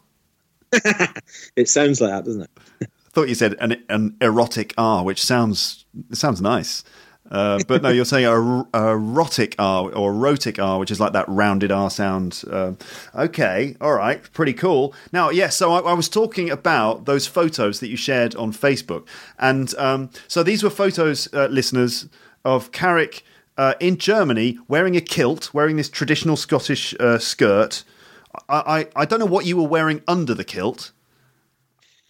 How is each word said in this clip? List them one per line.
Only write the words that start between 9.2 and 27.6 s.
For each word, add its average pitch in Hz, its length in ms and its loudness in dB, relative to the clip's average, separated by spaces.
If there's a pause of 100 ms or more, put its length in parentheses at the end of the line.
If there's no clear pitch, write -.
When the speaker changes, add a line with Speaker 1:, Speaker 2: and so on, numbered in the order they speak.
Speaker 2:
R 95 340 0
or 101 200 0
erotic 127 460 0
R, 95 200 0
which 95 120 -4
is 101 100 -2
like 101 120 0
that 95 160 2
rounded 98 440 2
R 98 180 0
sound. 95 600 -4
Um, 92 280 -4 (360)
okay, 135 680 -2
all 147 140 2
right, 117 280 -2 (100)
pretty 151 200 0
cool. 139 420 0 (180)
Now, 175 180 2
yes, 165 260 2
so 175 160 2
I, 175 80 2
I 170 140 0
was 170 140 0
talking 214 420 -2
about 127 540 0
those 139 220 0
photos 147 540 0
that 120 80 -8
you 117 80 -8
shared 120 400 0
on 110 160 -4
Facebook. 113 540 -2 (320)
And, 131 380 0
um, 135 340 -2 (180)
so 170 140 -2
these 208 200 0
were 202 80 2
photos, 170 640 -2
uh, 139 120 2
listeners, 127 640 0 (360)
of 127 280 -2
Carrick, 170 500 0 (340)
uh, 135 220 2
in 175 200 0
Germany 127 600 2 (100)
wearing 175 280 2
a 170 40 2
kilt, 156 540 -2
wearing 151 220 2
this 151 120 -2
traditional 151 480 0
Scottish, - 600 -2
uh, 117 200 4
skirt. 107 640 2 (640)